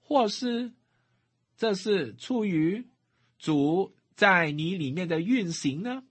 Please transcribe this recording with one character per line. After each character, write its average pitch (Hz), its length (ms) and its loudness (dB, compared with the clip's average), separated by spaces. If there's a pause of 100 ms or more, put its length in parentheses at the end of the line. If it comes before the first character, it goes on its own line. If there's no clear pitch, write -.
或 262 280 2
是 240 440 -4 (840)
这 226 180 0
是 190 420 -2
出 233 280 -2
于 185 440 0 (500)
主 156 560 2 (200)
在 180 360 4
你 156 260 -4
里 147 140 -4
面 175 160 -6
的 165 140 -2
运 196 320 0
行 147 300 -4
呢？ 254 280 -8